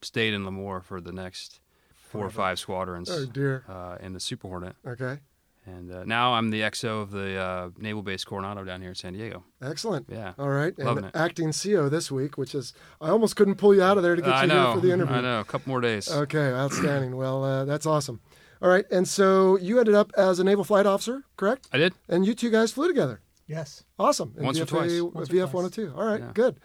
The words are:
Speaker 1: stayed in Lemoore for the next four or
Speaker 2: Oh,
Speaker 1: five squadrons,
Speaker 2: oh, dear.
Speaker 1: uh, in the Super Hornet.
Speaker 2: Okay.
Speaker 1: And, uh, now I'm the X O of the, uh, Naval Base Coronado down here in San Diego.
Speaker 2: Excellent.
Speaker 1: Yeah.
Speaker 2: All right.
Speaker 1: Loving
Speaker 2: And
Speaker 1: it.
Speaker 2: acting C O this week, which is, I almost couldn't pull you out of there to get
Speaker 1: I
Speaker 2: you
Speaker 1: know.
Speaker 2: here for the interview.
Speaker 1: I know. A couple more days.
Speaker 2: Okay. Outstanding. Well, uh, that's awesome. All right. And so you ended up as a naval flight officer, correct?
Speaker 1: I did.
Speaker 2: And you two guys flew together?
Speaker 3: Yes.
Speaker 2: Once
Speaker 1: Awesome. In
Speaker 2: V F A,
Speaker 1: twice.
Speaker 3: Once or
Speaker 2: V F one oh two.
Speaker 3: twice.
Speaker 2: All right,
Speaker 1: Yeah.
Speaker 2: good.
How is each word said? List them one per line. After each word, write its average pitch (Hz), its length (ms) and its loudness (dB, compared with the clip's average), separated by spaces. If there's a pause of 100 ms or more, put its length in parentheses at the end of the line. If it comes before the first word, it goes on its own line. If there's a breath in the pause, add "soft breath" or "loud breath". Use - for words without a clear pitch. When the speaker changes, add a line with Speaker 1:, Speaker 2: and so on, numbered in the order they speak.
Speaker 1:
stayed 110 320 -2
in 101 100 -2
Lemoore 95 400 -8
for 95 160 -12
the 87 140 -12
next - 480 -14 (340)
four - 300 -10
or - 20 -6
Speaker 2:
Oh, 92 40 -10
Speaker 1:
five 92 280 -2
squadrons, 92 500 -8
Speaker 2:
oh, 156 160 -6
dear. 135 440 -4
Speaker 1:
uh, 90 320 -14
in 92 100 -12
the 92 80 -12
Super - 300 -10
Hornet. 92 260 -10 (100)
Speaker 2:
Okay. 127 340 -10 (460)
Speaker 1:
And, 90 240 -16
uh, 92 140 -12
now 117 300 0
I'm 113 160 2
the 107 140 0
X 107 200 -2
O 110 160 -4
of 101 120 -8
the, 98 260 -4
uh, 92 400 -4
Naval 107 240 -8
Base 95 240 -8
Coronado 98 400 -8
down 92 160 -10
here 90 80 -12
in 92 60 -14
San 90 180 -12
Diego. 98 320 -12 (160)
Speaker 2:
Excellent. 156 480 -6
Speaker 1:
Yeah. 98 280 -10
Speaker 2:
All 139 120 -4
right. 143 280 -2
Speaker 1:
Loving 117 280 -2
Speaker 2:
And 92 100 -10
Speaker 1:
it. - 20 -4
Speaker 2:
acting 165 360 -2
C 202 240 0
O 147 100 2
this 151 240 -2
week, 135 260 -4
which 135 160 -6
is, 131 200 -8 (260 loud breath)
I 156 80 -8
almost 208 300 2
couldn't 196 180 6
pull 202 180 8
you 190 100 8
out 190 120 6
of 190 80 4
there 175 140 4
to 175 40 0
get 170 120 2
Speaker 1:
I 165 80 4
Speaker 2:
you 180 60 6
Speaker 1:
know. 151 180 6
Speaker 2:
here 120 160 2
for 123 40 4
the 120 60 6
interview. 170 240 2
Speaker 1:
I 123 60 0
know. 123 180 0
A 101 60 -4
couple 135 240 -6
more 131 100 0
days. 117 320 0
Speaker 2:
Okay. 147 400 0
Outstanding. 135 640 -2
Well, 131 300 -2
uh, 135 180 0
that's 147 220 -4
awesome. 143 340 0 (400 soft breath)
All 180 100 4
right. 185 200 6
And 180 180 2
so 190 520 6
you 185 180 0
ended 220 160 6
up 202 240 4
as 190 220 4
a 185 40 2
naval 196 200 4
flight 208 240 4
officer, 220 360 -2 (120)
correct? 208 360 -2
Speaker 1:
I 131 60 0
did. 175 160 4 (160)
Speaker 2:
And 180 160 2
you 220 80 2
two 233 160 -2
guys 220 220 2
flew 302 160 0
together? 180 340 0 (240)
Speaker 3:
Yes. 151 380 -12 (140)
Speaker 2:
Once 269 220 2
Speaker 1:
Awesome. 131 160 -8
In 139 160 -2
Speaker 2:
V 160 100 -2
F 160 60 -4
A, - 40 -14
Speaker 1:
twice. 170 300 0
Speaker 3:
Once 165 280 -6
or - 20 -14
Speaker 2:
V 180 100 4
F 175 120 -2
one 180 120 -2
oh 180 40 -6
two. 202 200 -8
Speaker 3:
twice. 127 60 -14
Speaker 2:
All 196 100 -4
right, 220 140 -2
Speaker 1:
Yeah. 120 140 -12
Speaker 2:
good. 220 320 0